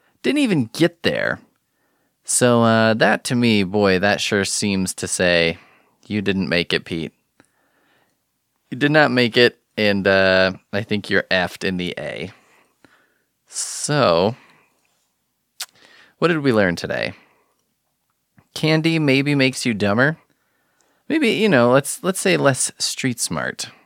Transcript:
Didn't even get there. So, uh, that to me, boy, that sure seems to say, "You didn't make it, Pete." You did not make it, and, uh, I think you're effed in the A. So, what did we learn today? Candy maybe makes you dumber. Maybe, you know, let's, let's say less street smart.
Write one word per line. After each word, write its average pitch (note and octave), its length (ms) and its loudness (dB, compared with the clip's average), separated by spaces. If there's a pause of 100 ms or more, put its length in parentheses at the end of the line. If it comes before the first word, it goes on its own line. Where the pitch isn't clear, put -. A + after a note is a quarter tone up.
(220)
Didn't C4 160 -2
even G3 280 0
get - 360 -2
there. A#1 380 -2 (840)
So, A#2+ 380 2
uh, A2+ 320 4
that E3+ 300 0
to C3 100 -4
me, A#2 300 2
boy, F#2+ 340 2
that G2+ 220 0
sure G2+ 240 -2
seems F#2+ 500 -4
to - 140 -8
say, E2+ 500 0 (480)
"You G#2 160 -4
didn't F#2+ 260 -2
make F2 240 -2
it, E2 120 -2
Pete." D#2+ 280 -8 (1600)
You C3+ 80 -12
did C#3+ 120 0
not D3 200 4
make B2 260 2
it, A#2+ 240 4 (160)
and, G2+ 300 0
uh, F#2+ 460 4 (200)
I G2+ 100 -4
think G#2 280 -8
you're G2 140 0
effed F2+ 400 -4
in F#2 120 -2
the F2+ 220 -6
A. C#2+ 340 -10 (1120)
So, A2 880 0 (1800)
what E3 100 -2
did E3+ 100 0
we C#3 140 0
learn G2 240 2
today? - 360 -6 (1400)
Candy D#3+ 440 0
maybe C#3+ 360 2
makes C3 320 0
you A#2+ 80 0
dumber. G#2+ 440 0 (880)
Maybe, C#4+ 220 0
you G3+ 180 0
know, B2 220 4
let's, C3+ 320 0
let's F#3 180 -4
say F3+ 160 0
less C#3 420 0
street - 420 -6
smart. - 480 -6 (180)